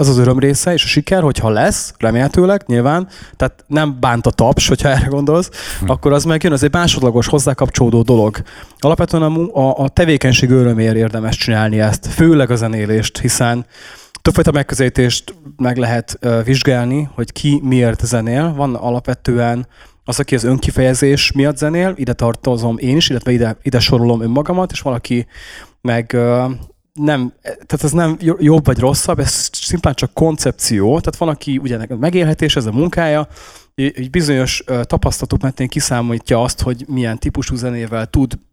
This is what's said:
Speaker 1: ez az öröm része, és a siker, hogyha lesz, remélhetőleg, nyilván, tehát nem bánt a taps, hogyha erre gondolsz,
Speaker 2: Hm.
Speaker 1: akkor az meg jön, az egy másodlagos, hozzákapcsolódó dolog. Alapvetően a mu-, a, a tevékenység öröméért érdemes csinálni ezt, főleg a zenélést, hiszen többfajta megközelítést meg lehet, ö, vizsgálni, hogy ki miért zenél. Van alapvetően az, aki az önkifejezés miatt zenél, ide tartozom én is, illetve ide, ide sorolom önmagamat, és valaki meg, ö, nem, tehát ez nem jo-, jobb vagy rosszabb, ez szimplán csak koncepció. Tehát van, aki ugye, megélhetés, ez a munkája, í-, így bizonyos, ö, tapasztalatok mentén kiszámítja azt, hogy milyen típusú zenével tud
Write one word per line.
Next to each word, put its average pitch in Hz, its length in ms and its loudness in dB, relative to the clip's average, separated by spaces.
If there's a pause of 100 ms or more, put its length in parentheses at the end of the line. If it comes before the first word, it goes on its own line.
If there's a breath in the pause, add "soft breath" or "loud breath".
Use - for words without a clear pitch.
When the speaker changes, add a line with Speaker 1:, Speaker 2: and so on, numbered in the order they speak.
Speaker 1:
ez - 20 2
az 131 100 4
öröm 127 220 4
része, 139 340 0
és 156 100 -4
a - 40 -10
siker, 185 360 0
hogyha 127 260 0
lesz, 127 480 0
remélhetőleg, 139 680 2
nyilván, 139 420 0 (280 loud breath)
tehát - 320 -4
nem 147 320 0
bánt 120 260 0
a 127 60 2
taps, 123 360 2
hogyha 139 220 2
erre 135 180 2
gondolsz, 143 420 0 (300 loud breath)
Speaker 2:
Hm. 95 100 -2
Speaker 1:
akkor 139 240 2
az 143 100 2
meg 160 200 0
jön, 175 80 2
az 135 120 0
egy 143 100 2
másodlagos, 139 540 2
hozzákapcsolódó 127 760 2
dolog. 113 360 4 (420 loud breath)
Alapvetően 165 440 2
a 156 60 2
mu-, 165 280 -2
a, 135 200 2
a 135 120 0
tevékenység 135 600 4
öröméért 113 460 4
érdemes 110 420 -2
csinálni 107 420 0
ezt, 107 280 0
főleg 151 440 4
a 123 40 0
zenélést, 110 640 -2
hiszen 120 460 -2 (560 loud breath)
többfajta 160 300 2
megközelítést 127 840 0 (200)
meg 123 220 0
lehet, 117 420 -2
ö, 117 240 0
vizsgálni, 131 720 0
hogy 117 160 -6
ki 143 320 0
miért 123 420 2
zenél. 120 500 -2
Van 139 200 -2
alapvetően 120 920 -2 (420 soft breath)
az, 123 100 -4
aki 135 160 -2
az 113 80 0
önkifejezés 131 880 2
miatt 139 260 0
zenél, 170 380 -2
ide 123 180 -4
tartozom 117 640 -2
én 127 180 0
is, 165 140 2
illetve 123 220 -2
ide, 117 300 0
ide 123 180 0
sorolom 117 420 2
önmagamat, 147 500 0
és - 100 -10
valaki 120 440 -4 (560 loud breath)
meg, 117 320 -2
ö, 120 320 2 (480)
nem, 147 480 -2
tehát - 420 -8
ez 151 80 0
nem 160 280 0
jo-, 165 200 0
jobb 151 260 4
vagy 127 140 0
rosszabb, 147 400 0
ez - 320 -2
szimplán - 420 -2
csak - 200 -4
koncepció. 131 760 0
Tehát 156 300 0
van, 165 120 -2
aki 143 280 -4
ugye, 127 200 -6 (220)
megélhetés, 156 560 0
ez 127 100 -2
a 110 60 -4
munkája, 151 560 0 (480 loud breath)
í-, 139 240 -4
így 127 100 -8
bizonyos, 143 560 0
ö, 123 180 -2
tapasztalatok - 580 -2
mentén 131 260 -4
kiszámítja 120 720 -2
azt, 123 200 -4
hogy 127 260 -4
milyen 120 320 -4
típusú 139 360 -6
zenével 117 500 -6
tud 131 280 0 (200)